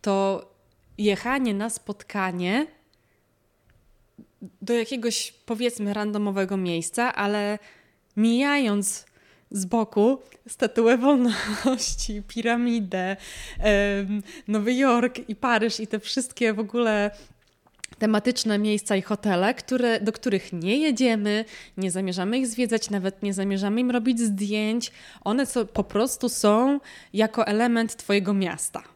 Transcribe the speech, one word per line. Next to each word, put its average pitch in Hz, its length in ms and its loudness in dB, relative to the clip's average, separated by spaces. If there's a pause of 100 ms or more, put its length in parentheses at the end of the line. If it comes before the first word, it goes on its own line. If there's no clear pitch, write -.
to 196 420 0 (540)
jechanie 220 560 0
na 214 160 -4
spotkanie 196 960 -4 (2000)
do 233 120 -2
jakiegoś, 233 600 -4 (120)
powiedzmy, 220 480 -2
randomowego 208 640 -2
miejsca, 180 580 -2
ale 208 440 -2 (580)
mijając 233 920 2 (440)
z 196 140 -4
boku 226 540 2 (300)
Statuę 233 500 4
Wolności, 240 1300 0
piramidę, 226 880 -2 (420)
em, 202 640 2 (260)
Nowy 214 260 0
Jork 247 540 2
i 214 80 -6
Paryż 226 440 0
i 220 60 -6
te 214 140 -4
wszystkie 240 520 -2
w 202 60 -4
ogóle 214 520 0 (880)
tematyczne 214 600 2
miejsca 208 380 0
i 190 60 2
hotele, 202 520 0
które, 247 460 0
do 208 120 0
których - 400 -2
nie 180 260 0
jedziemy, 226 680 2 (320)
nie 190 140 -2
zamierzamy 190 480 -2
ich 262 80 0
zwiedzać, 226 440 -2
nawet 190 320 -4
nie 196 120 -2
zamierzamy 196 460 0
im 247 100 0
robić 240 300 0
zdjęć. 214 720 -2 (320)
One 247 220 0
co, 233 180 -2
po 196 200 -2
prostu 240 440 -2
są 240 520 4 (320)
jako 220 340 2
element 226 500 2
twojego 202 380 0
miasta. - 480 -4 (140)